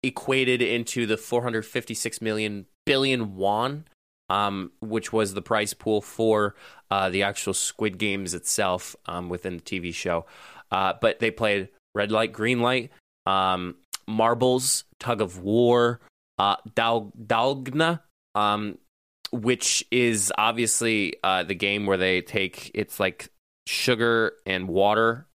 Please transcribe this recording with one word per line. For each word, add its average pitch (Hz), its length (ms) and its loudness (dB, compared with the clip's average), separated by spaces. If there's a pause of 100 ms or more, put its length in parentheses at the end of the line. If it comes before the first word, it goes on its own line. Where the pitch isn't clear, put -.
equated 127 600 0
into 120 440 -2
the 107 100 0
four 120 260 -2
hundred 113 240 -4
fifty-six - 560 -6
million 107 440 -4 (200)
billion 131 500 0
won, 113 480 -2 (440)
um, 98 420 -2 (100)
which 110 320 -4
was 107 220 0
the 98 80 -6
prize 107 320 0
pool 107 260 0
for, 107 540 0 (360)
uh, 95 200 2
the 95 140 2
actual 101 280 -2
Squid 95 460 -4
Games 98 340 -2
itself, 92 600 -2 (120)
um, 87 220 -8
within 90 280 -6
the 80 60 -12
T 95 180 -6
V 87 120 -6
show. 85 340 -2 (440)
Uh, 95 300 0
but 113 180 2
they 113 140 0
played 101 360 0 (280)
Red 104 160 0
Light, 110 200 2
Green 117 280 0
Light, 123 300 0 (360)
um, 92 480 0 (320)
Marbles, 120 760 2 (140)
Tug 117 220 -2
of 92 200 -2
War, 120 600 4 (380)
uh, 98 180 2 (180)
Dal-, 117 380 0 (140)
Dalgna, 135 760 0 (340)
um, 104 440 0 (540)
which 120 600 0
is 117 460 2
obviously, 113 840 2
uh, 92 220 2
the 95 100 -4
game 101 320 -2
where 98 100 2
they 92 260 2
take, - 520 -4
it's - 240 -4
like - 320 -2 (380)
sugar 117 640 2 (140)
and 92 220 -2
water 107 580 2 (100)